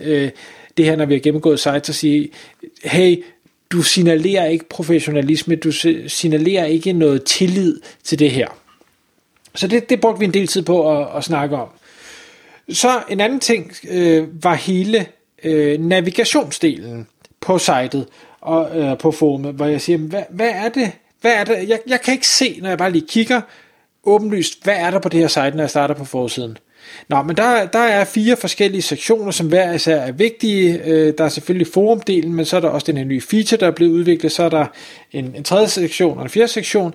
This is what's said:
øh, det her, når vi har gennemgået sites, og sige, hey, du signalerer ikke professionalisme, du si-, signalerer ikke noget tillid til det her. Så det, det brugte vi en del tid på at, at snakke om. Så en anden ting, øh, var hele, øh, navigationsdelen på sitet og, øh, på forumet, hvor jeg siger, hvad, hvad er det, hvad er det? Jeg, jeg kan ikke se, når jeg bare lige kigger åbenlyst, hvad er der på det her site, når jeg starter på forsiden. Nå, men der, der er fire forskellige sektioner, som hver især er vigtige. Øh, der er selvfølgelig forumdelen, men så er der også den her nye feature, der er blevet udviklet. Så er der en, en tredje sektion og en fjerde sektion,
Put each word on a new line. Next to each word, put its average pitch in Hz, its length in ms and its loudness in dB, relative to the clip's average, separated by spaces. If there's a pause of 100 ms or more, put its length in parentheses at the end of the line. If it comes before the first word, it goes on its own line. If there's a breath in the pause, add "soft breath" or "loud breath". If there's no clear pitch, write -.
øh, 143 280 0 (480 loud breath)
det 160 80 6
her, 160 100 2
når 156 100 0
vi 143 80 2
har 139 60 4
gennemgået 151 400 2
sites, 143 300 -2
og 151 60 -6
sige, 147 340 0 (540 loud breath)
hey, 175 400 2 (480 loud breath)
du 175 100 0
signalerer 170 640 2
ikke 160 240 -2
professionalisme, 151 840 0
du 160 160 -2
si-, 160 380 -2
signalerer 165 560 0
ikke 165 280 0
noget 147 300 2
tillid 185 560 0 (240 loud breath)
til 147 160 -2
det 147 120 4
her. 123 160 -2 (1080)
Så 190 120 -4
det, 233 220 0
det 233 120 0
brugte 220 180 2
vi 214 60 0
en 175 80 0
del 190 140 2
tid 190 140 -2
på 156 380 2
at, 143 80 -4 (100)
at 139 60 -6
snakke 147 320 -2
om. 131 120 -6 (1000 loud breath)
Så 247 300 2 (100)
en 196 100 -4
anden 240 200 0
ting, 220 320 -2 (180)
øh, 165 540 2
var 160 100 4
hele, 185 520 0 (380)
øh, 151 360 2
navigationsdelen 165 1300 -2 (340)
på 185 160 0
sitet 135 500 0 (340 soft breath)
og, 165 360 0
øh, 135 200 -2
på 160 140 2
forumet, 143 420 0
hvor 139 120 -4
jeg 147 160 0
siger, 170 160 0
hvad, 160 320 -6
hvad 214 200 -2
er 208 200 -4
det, 226 220 -2 (300)
hvad 233 120 2
er 208 100 0
det? 202 260 -2
Jeg, 220 180 2
jeg 254 140 0
kan 254 120 0
ikke 254 140 -2
se, - 340 0
når 185 80 -6
jeg 180 80 -4
bare 180 140 0
lige 160 160 0
kigger 226 340 0 (640 soft breath)
åbenlyst, 208 600 0
hvad 202 140 0
er 175 140 0
der 196 80 0
på 190 100 -4
det 165 100 0
her 165 80 4
site, 143 240 0
når 156 120 -4
jeg 139 60 -2
starter 143 260 0
på 139 100 -12
forsiden. 123 520 -6 (520 loud breath)
Nå, 139 140 0
men 160 140 -4
der, 226 280 2
der 196 140 -2
er 208 260 2
fire 220 320 2
forskellige 196 440 -2
sektioner, 202 500 -2
som 165 160 -2
hver 175 260 2
især 160 240 0
er 131 140 -4
vigtige. 190 760 0
Øh, 156 320 4
der 165 60 2
er 151 60 2
selvfølgelig 175 440 -2
forumdelen, 190 600 2
men 165 120 0
så 185 100 -2
er 185 40 2
der 165 100 2
også 147 160 -4
den 156 120 -2
her 135 60 -4
nye 135 180 -2
feature, 214 380 0
der 190 80 2
er 165 40 2
blevet 170 200 4
udviklet. 165 400 2
Så 175 120 0
er 165 60 2
der 151 160 2 (460 loud breath)
en, 131 240 -8
en 147 80 -12
tredje 202 240 2
sektion 165 500 0
og 127 60 -10
en 127 60 -8
fjerde 226 180 2
sektion, 196 480 -2